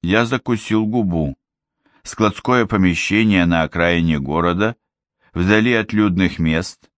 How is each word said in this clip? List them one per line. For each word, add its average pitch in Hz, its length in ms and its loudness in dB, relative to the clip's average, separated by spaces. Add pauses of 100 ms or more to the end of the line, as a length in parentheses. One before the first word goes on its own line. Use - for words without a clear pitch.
Я 107 240 0
закусил 113 600 -2
губу. 87 500 -2 (640)
Складское 113 640 0
помещение 95 800 2
на 85 160 2
окраине 85 560 0
города, 85 580 -2 (560)
вдали 107 400 2
от 113 200 -2
людных 95 460 0
мест. 82 600 -4